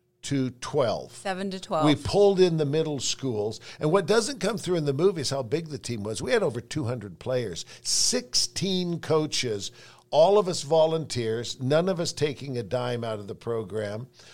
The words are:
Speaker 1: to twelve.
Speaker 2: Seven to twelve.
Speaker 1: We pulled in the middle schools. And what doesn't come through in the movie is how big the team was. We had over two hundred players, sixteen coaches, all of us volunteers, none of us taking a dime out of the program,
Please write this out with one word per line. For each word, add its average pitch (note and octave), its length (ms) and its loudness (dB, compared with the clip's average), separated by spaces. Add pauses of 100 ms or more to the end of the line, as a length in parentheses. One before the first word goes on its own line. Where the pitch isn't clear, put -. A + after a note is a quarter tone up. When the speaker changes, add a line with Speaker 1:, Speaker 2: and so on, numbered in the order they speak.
(220)
Speaker 1:
to C3 300 0
twelve. G#2+ 600 -2
Speaker 2:
Seven F#3+ 380 -6
to F#3 100 -8
twelve. D#3+ 240 0
Speaker 1:
We D3+ 100 6
pulled G3 460 4
in F3 160 6
the D#3 80 2
middle D3 360 0
schools. A2 600 -4 (200)
And D3+ 120 2
what F#3 140 2
doesn't A3 340 2
come G#3 160 0
through F3+ 200 -2
in D#3 100 0
the C#3 80 0
movie E3 260 2
is C#3+ 100 -4
how C3+ 120 -2
big D3+ 260 -4
the C#3+ 100 -10
team A2+ 240 -6
was. G#2+ 200 -6
We A#3 100 -2
had A3+ 100 4
over B2 200 -2
two D3+ 220 -6
hundred G2+ 340 -6
players, A#2 480 -4 (160)
sixteen F3+ 1160 0
coaches, C3 720 -2 (400)
all F3 280 6
of F#3+ 100 2
us F3+ 140 -4
volunteers, C#3 1000 0
none D3+ 280 2
of F3+ 120 -2
us B2+ 120 -4
taking C#3 460 -4
a A#2 40 -4
dime A#2+ 420 -4
out A2+ 160 -4
of G2+ 80 -12
the G#2+ 60 -10
program, G#2+ 720 -6 (260)